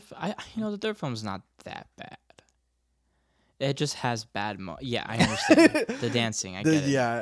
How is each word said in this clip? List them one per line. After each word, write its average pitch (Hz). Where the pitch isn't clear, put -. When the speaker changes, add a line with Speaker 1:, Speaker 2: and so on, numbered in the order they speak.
Speaker 1:
f-, -
I, 175
you 226
know, 214
the 208
third 214
film's 113
not 98
that -
bad. -
It 135
just 147
has 117
bad 101
mo-, 92
yeah, 117
I 110
understand. 277
Speaker 2:
<laughs> 254
Speaker 1:
The 120
dancing, 110
I 101
Speaker 2:
the, 160
Speaker 1:
get 147
it. 139
Speaker 2:
yeah, 120